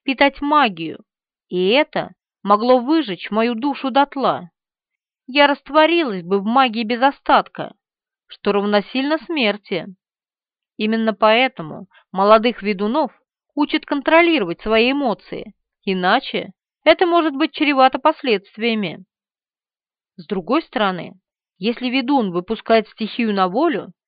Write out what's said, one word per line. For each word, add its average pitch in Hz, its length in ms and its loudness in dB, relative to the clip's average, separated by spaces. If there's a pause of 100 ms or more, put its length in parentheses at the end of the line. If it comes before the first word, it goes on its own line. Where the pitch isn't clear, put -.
питать 277 400 0
магию, 226 560 0 (500)
и 185 200 0
это 240 440 0 (300)
могло 233 380 4
выжечь 240 500 -2
мою 226 240 0
душу 269 360 -4
дотла. 226 600 0 (760)
Я 285 200 4
растворилась 285 760 0
бы 190 180 0
в 190 40 -4
магии 233 400 0
без 226 160 -4
остатка, 262 760 0 (520)
что - 260 -4
равносильно 208 680 0
смерти. 208 680 -4 (920)
Именно 220 380 0
поэтому 214 720 0 (260)
молодых 214 500 4
ведунов 214 480 -2 (440)
учат 302 320 -2
контролировать 294 720 2
свои 226 320 2
эмоции, 233 640 -6 (300)
иначе 185 680 -2 (320)
это 330 220 -2
может 330 280 0
быть 285 180 -4
чревато 269 460 0
последствиями. 214 1040 -4 (1120)
С 170 100 -20
другой 196 360 -2
стороны, 185 520 -4 (440)
если 233 300 -4
ведун 247 420 0
выпускает 214 580 0
стихию 220 460 -4
на 190 140 2
волю, 220 440 -2 (160)